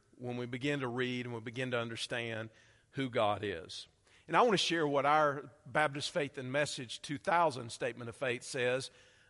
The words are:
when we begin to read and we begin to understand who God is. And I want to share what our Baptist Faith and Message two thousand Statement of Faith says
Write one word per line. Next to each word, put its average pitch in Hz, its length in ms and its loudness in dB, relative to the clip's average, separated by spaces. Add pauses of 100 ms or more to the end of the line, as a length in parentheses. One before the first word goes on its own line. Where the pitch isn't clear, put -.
(180)
when 123 200 -6
we 123 80 -4
begin 131 340 -2
to 131 80 -2
read 123 380 -2
and 120 100 -6
we 113 60 -6
begin 123 300 -4
to 120 80 2
understand 117 720 -4 (420)
who 135 180 -2
God 107 340 2
is. 92 440 -6 (380)
And 151 120 2
I 196 40 8
want 233 120 6
to 170 40 4
share 165 300 2
what 139 180 2
our 143 460 4 (140)
Baptist 143 460 0
Faith 147 260 -2
and 127 120 -6
Message 139 520 -2
two 143 160 -6
thousand 147 560 2
Statement 120 340 -6
of 113 80 -10
Faith 123 280 -2
says 127 460 0 (400)